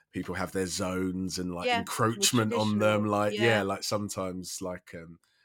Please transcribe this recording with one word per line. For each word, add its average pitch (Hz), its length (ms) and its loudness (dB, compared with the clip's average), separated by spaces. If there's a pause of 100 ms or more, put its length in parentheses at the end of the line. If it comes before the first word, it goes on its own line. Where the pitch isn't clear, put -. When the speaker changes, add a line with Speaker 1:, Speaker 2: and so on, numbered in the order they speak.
(120)
Speaker 1:
people 90 240 -6
have 92 160 -4
their 95 160 0
zones 92 720 -2
and, 90 140 -4
like, 90 180 -2
Speaker 2:
Yeah, 233 140 0 (300)
more 202 120 0
Speaker 1:
encroachment 113 260 4
on 107 260 2
them, 107 260 6
Speaker 2:
traditional, - 20 2
Speaker 1:
like, 104 300 2
yeah, 110 240 4
Speaker 2:
yeah. - 20 0
Speaker 1:
like, 98 200 -2
sometimes, 95 800 -4
like, 90 340 -10
um, 85 240 -16 (260)